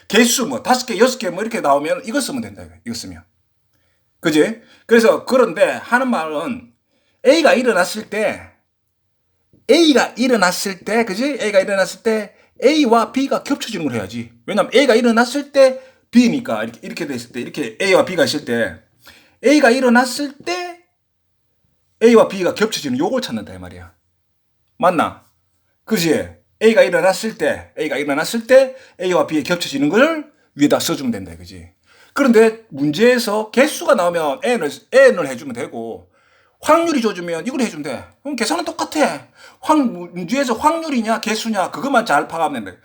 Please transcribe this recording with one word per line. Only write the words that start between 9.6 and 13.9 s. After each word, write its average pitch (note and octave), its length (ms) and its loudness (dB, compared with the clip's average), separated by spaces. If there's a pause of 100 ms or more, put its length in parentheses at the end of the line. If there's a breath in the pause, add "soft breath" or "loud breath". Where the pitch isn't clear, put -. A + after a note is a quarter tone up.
A가 C#4+ 460 4
일어났을 G3 640 0
때, A3 240 -2
그지? A#3 360 -4
A가 G3+ 200 2
일어났을 F#3+ 420 -4
때 A3 320 -4 (280 soft breath)
A와 A#3 500 4
B가 C4 320 -2
겹쳐지는 G3+ 420 -6
걸 A#2+ 80 -4